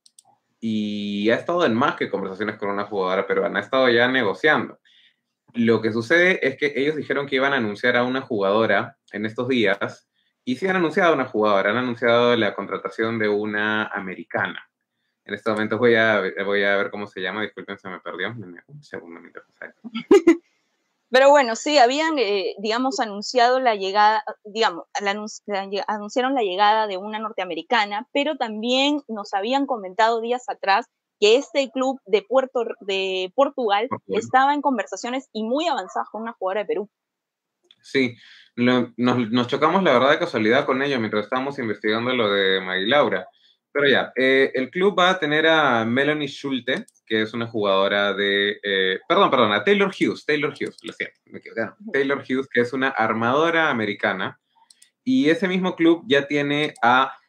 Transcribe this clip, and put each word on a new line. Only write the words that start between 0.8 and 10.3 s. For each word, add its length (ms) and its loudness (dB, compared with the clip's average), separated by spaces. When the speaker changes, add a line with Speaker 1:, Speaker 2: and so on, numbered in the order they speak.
Speaker 1:
ha 60 4
estado 320 -2
en 80 2
más 220 0
que 120 -4
conversaciones 480 -6
con 140 -6
una 140 -4
jugadora 420 -2
peruana, 320 -2
ha 40 -4
estado 280 2
ya 180 4
negociando. 720 0
Lo 300 2
que 100 -2
sucede 540 2
es 100 -2
que 200 -2
ellos 200 -2
dijeron 300 -4
que 100 -4
iban 160 2
a 60 0
anunciar 380 0
a 80 2
una 180 -4
jugadora 760 0
en 140 -6
estos 220 -6
días, 600 -2